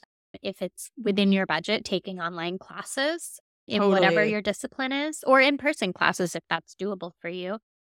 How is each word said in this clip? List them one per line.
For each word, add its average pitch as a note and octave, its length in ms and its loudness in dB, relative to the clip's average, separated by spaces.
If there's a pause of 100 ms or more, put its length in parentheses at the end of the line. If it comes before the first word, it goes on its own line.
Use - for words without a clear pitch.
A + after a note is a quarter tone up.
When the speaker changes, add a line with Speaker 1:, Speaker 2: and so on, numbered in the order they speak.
(420)
Speaker 1:
if F#3+ 220 -8
it's - 340 -10
within G3+ 340 4
your F#3+ 140 4
budget, F3 400 -2
taking F#3 340 -4
online F3 380 -4
classes - 840 -6 (260)
in G#3 160 0
whatever F#3+ 340 6
Speaker 2:
Totally. G#3+ 160 4
Speaker 1:
your G#3+ 100 -2
discipline C4 500 -4
is, D4 340 -4
or C4 140 6
in-person C4 540 2
classes D#3+ 420 0
if E3 140 -8
that's - 260 -4
doable F#3+ 360 -6 (100)
for E3+ 80 -8
you. F#3 300 -6 (360)